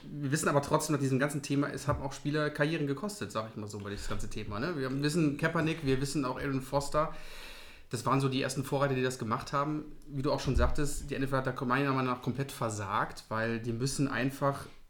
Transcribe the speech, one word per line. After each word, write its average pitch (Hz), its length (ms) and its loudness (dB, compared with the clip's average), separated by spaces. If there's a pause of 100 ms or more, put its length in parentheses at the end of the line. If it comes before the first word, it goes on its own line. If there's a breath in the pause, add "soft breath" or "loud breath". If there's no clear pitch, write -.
wir 143 280 -4
wissen 156 160 2
aber 143 140 6
trotzdem 151 320 2
nach 139 80 2
diesem 135 160 4
ganzen 147 240 0
Thema, 143 320 0
es 135 140 -4
haben 143 160 0
auch 135 100 -4
Spieler 147 380 -2
Karrieren 151 340 0
gekostet, 139 460 -4
sag 113 180 -4
ich - 60 -16
mal 107 120 -6
so, 104 120 -8
bei 101 100 -6
diesem 101 200 -4
ganzen 104 200 0
Thema, 107 300 -4
ne? 160 180 -2
Wir 131 80 -2
haben, 131 160 -2
wissen 147 360 4
Kaepernick, 160 500 0
wir 135 120 4
wissen 139 240 0
auch 127 160 -2
Aaron 135 220 0
Foster. 143 500 0 (800 loud breath)
Das 107 140 -2
waren 131 140 6
so 135 100 4
die 127 120 2
ersten 131 220 0
Vorreiter, 135 320 2
die 127 80 2
das 127 160 0
gemacht 120 340 -2
haben. 151 320 0 (220)
Wie 135 160 -4
du 143 80 2
auch 135 80 2
schon 131 160 2
sagtest, 135 540 4
die 139 60 -4
N 127 80 0
F 131 80 0
L 135 80 4
hat 131 80 -2
da 131 180 -2
meiner 135 280 4
Meinung 127 200 2
nach 123 80 -4
komplett 135 300 -2
versagt, 107 800 -2
weil 113 300 0
die 117 140 -4
müssen 135 340 0
einfach 135 580 0 (240)